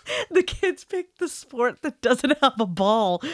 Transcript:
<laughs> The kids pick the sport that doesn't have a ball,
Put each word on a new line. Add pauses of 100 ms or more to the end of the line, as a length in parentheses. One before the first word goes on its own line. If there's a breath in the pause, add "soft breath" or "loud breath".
(140)
<laughs>
The
kids
pick
the
sport
that
doesn't
have
a
ball, (120)